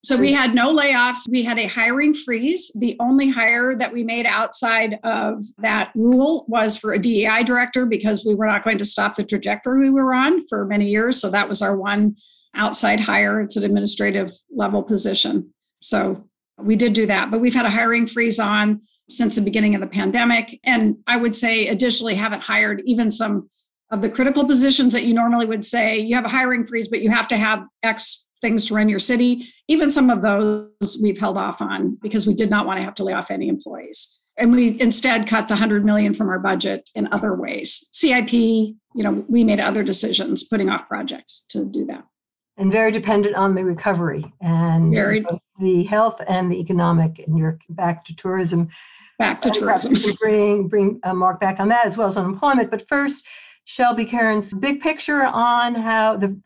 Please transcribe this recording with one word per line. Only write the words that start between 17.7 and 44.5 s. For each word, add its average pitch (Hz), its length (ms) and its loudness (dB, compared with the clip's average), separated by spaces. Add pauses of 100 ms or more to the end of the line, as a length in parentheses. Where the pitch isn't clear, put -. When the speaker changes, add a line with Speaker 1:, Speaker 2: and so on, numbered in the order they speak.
Speaker 1:
freeze 226 320 -2
on 208 420 0 (280)
since 214 260 -2
the 220 60 0
beginning 208 340 2
of 190 60 -4
the 202 60 -6
pandemic. 226 760 -2
And 220 420 2
I 240 120 0
would 233 180 0
say 226 320 0
additionally 226 480 0
haven't 214 260 -4
hired 208 440 -2
even 226 260 2
some 202 380 -4 (420)
of 202 100 -4
the 214 80 -2
critical 269 360 0
positions 262 480 4
that 240 100 0
you 233 100 2
normally 233 320 2
would 220 180 -4
say 220 360 0
you 226 160 -2
have 240 100 0
a 208 40 -4
hiring 254 360 0
freeze, 226 220 -6
but 226 140 -4
you 220 100 2
have 226 160 0
to 233 100 0
have 214 260 0 (200)
X - 420 -2 (160)
things 226 240 0
to 226 80 -4
run 214 160 4
your 196 100 0
city. 247 540 0 (140)
Even 311 240 4
some 262 180 4
of 208 140 2
those 214 800 0
we've 202 180 2
held 196 180 -2
off 196 240 -6
on 196 400 -4
because 208 240 -2
we 208 80 2
did 208 160 0
not 208 160 2
want 190 140 -4
to 185 40 -4
have 190 120 -10
to 196 80 -6
lay 190 100 -2
off - 160 -6
any 196 180 -4
employees. - 720 -8 (180)
And 233 140 4
we 240 300 4
instead 233 460 0
cut 220 200 0
the 214 80 0
hundred 208 300 2
million 208 280 2
from 202 160 -2
our 185 100 -2
budget 190 560 -4
in - 160 -4
other 202 240 -2
ways. - 560 -6
C 277 220 2
I 247 100 2
P, 226 520 2 (200)
you 220 80 -4
know, 202 240 -2
we 233 160 4
made 208 160 2
other 208 240 -2
decisions, - 600 -2
putting 202 260 0
off - 180 -4
projects - 600 -10
to - 160 -6
do - 200 -6
that. - 180 -12 (540)
Speaker 2:
And 190 140 2
very 220 200 2
dependent 208 440 0
on 196 180 2
the 185 100 0
recovery 170 640 -2 (160)
and 165 500 2